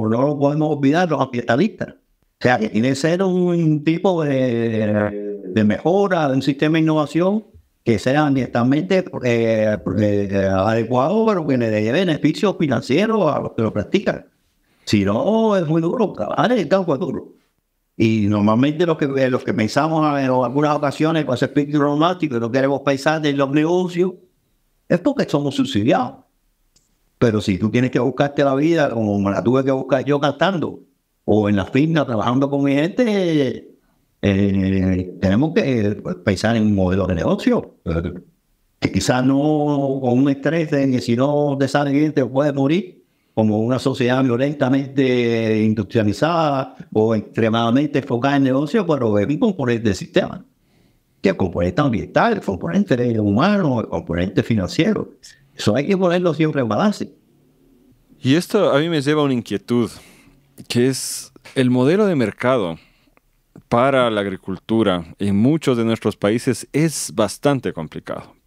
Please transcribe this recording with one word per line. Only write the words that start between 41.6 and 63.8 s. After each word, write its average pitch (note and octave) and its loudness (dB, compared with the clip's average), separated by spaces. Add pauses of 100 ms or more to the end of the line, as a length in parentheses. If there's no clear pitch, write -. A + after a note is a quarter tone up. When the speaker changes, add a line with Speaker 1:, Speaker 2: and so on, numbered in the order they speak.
Speaker 1:
sale C#3+ 0
bien D3 2
te C#3 0
puedes C3+ 0
morir, C#3 -2 (320)
como G#2+ 2
una A#2+ 0
sociedad B2+ 0
violentamente B2+ 0
industrializada B2+ 0 (180)
o A2 2
extremadamente A#2 0
enfocada C3 -2
en C#3 4
negocio, D3+ 0
pero B2 0
es G2+ 2
un D3 -2
componente A#2+ 0
del F#2+ 0
sistema, - -4 (760)
que G2+ 2
el F#2 -2
componente G2 -2
ambiental, C#3+ 0
el G3 -6
componente C3 -2
humano, C3 2
el - -6
componente F2 -2
financiero. A#2 -2 (440)
Eso - 0
hay C#3+ -2
que G3 0
ponerlo F3+ 0
siempre D3 0
en A#2+ -2
balance. E3 -2 (1080)
Speaker 2:
Y C3 2
esto F3 2
a C3+ 4
mí D#3 0
me D#3+ 0
lleva D3 0
a D3 2
una C#3 0
inquietud, A#2 -2 (800)
que A#2+ 2
es - -6 (240)
el B2+ 2
modelo C#3+ 2
de F#3 0
mercado A2 -2 (920)
para B2+ 2